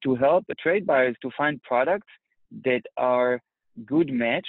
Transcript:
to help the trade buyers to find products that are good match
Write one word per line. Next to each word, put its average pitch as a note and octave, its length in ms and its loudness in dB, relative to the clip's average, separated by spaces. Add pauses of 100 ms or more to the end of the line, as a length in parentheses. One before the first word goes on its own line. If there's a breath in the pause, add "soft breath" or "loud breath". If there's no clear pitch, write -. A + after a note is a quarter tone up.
to C3 100 2
help C#3 320 2
the - 80 -8
trade F3 320 -2
buyers B2+ 340 2
to C3 160 -8
find D3 280 -2
products D3+ 420 0 (580)
that B2 180 0 (140)
are B2 440 0 (440)
good C#3+ 280 0
match A#2+ 360 -2